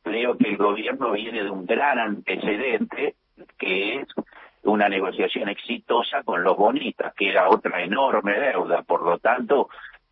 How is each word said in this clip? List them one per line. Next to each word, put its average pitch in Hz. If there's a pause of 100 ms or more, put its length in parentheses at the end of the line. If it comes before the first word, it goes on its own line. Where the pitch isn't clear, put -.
Creo 117
que 107
el 101
gobierno 107
viene 107
de 98
un 95
gran 131
antecedente, 110 (420)
que 107
es - (560)
una 104
negociación 95
exitosa -
con -
los 92
bonistas, 117
que 98
era 95
otra 90
enorme 101
deuda. 85
Por 85
lo 85
tanto, 247 (420)